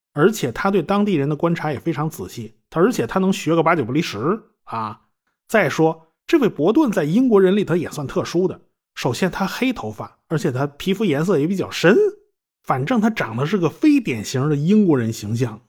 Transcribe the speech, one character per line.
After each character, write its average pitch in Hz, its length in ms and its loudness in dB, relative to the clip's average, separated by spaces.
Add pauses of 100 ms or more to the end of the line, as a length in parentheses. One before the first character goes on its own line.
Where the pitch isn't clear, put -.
(140)
而 170 180 4
且 143 200 -4
他 - 180 -2
对 196 140 2
当 202 200 0
地 202 120 0
人 143 120 0
的 151 80 0
观 170 200 0
察 156 160 -6
也 - 80 -6
非 165 120 -4
常 151 160 -4
仔 95 220 -10
细， 110 240 -14 (160)
他， - 100 -4
而 208 120 4
且 123 160 -2
他 190 120 -4
能 190 140 2
学 160 220 0
个 165 80 4
八 165 120 4
九 151 80 0
不 107 80 -4
离 143 80 0
十 151 440 -4 (220)
啊。 214 360 -10 (460)
再 202 200 2
说， 160 420 0 (180)
这 330 100 4
位 269 100 4
伯 165 240 0
顿 269 200 2
在 185 120 0
英 202 240 2
国 202 140 6
人 185 140 4
里 208 100 0
头 180 100 0
也 156 140 -4
算 147 160 -8
特 156 180 -4
殊 180 240 -2
的， - 140 -8 (320)
首 - 180 -2
先 175 200 -2
他 190 160 -4
黑 254 260 -4
头 - 180 -10
发， - 360 -16
而 165 100 -4
且 147 140 -2
他 131 160 -2
皮 185 260 -4
肤 196 100 -2
颜 160 220 0
色 180 140 2
也 143 80 0
比 196 80 -2
较 156 160 -6
深， 190 260 4 (680)
反 131 220 -2
正 240 160 0
他 226 80 2
长 110 260 -4
得 127 80 -2
是 160 140 -2
个 165 100 0
非 294 320 2
典 123 240 -4
型 131 240 -2
的 151 80 2
英 190 300 4
国 156 120 4
人 113 140 0
形 110 240 -6
象 117 340 -4